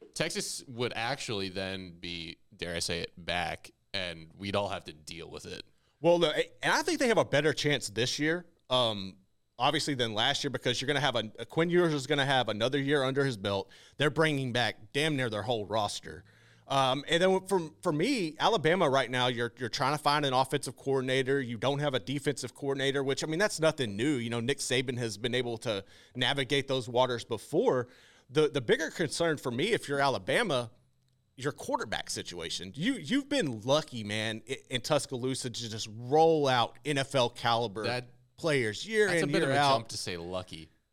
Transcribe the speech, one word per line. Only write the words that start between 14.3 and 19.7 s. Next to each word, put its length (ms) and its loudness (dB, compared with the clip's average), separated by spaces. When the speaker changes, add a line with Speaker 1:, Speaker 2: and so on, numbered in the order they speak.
Speaker 2:
back 220 2
damn 220 2
near 160 0
their 100 -2
whole 240 -2
roster. 580 -2
Um, 420 2
and 120 4
then 260 4
for, 140 2
for 100 0
me, 480 0
Alabama 480 4
right 220 4
now, 180 2
you're, 300 -2
you're 120 -4
trying 260 0